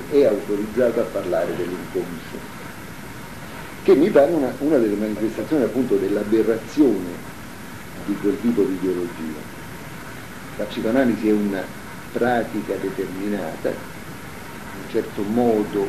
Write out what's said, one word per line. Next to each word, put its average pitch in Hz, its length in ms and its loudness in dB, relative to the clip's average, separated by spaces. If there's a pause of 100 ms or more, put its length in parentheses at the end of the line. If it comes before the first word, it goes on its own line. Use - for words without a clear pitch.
(120)
è 143 140 8
autorizzato 107 720 2
a 110 40 2
parlare 87 520 0
dell'inconscio", 87 960 -6 (1300)
che - 120 8
mi 165 140 8
pare 147 220 8
una, 135 280 2
una 147 180 4
delle 107 180 4
manifestazioni 110 680 0
appunto 110 320 2
dell'aberrazione 104 1120 2 (960)
di 104 160 -2
quel 101 200 2
tipo 107 200 4
di 92 120 2
ideologia. 87 680 -2 (1160)
La 104 80 -4
psicoanalisi 110 640 2
è - 20 8
una 101 320 2 (480)
pratica 117 680 0
determinata, 92 920 -4
un - 1200 -10
certo 110 320 -2
modo 104 640 2